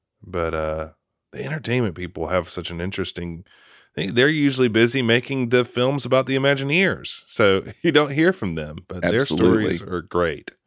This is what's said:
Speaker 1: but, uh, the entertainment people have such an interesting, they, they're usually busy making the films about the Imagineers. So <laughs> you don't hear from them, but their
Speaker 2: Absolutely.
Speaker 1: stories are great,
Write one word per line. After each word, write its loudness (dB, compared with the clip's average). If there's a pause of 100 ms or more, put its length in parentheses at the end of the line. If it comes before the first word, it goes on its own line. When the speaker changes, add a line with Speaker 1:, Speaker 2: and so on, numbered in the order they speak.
(240)
Speaker 1:
but, -4
uh, -4 (440)
the -10
entertainment -2
people -8
have -2
such -10
an -8
interesting, -6 (520)
they, -4
they're 4
usually 2
busy 4
making 0
the 4
films -2
about 2
the -2
Imagineers. 0
So 2
<laughs> -20
you 2
don't 2
hear 4
from -4
them, -8 (100)
but -12
their 2
Speaker 2:
Absolutely. 2
Speaker 1:
stories -6
are -6
great, -2 (160)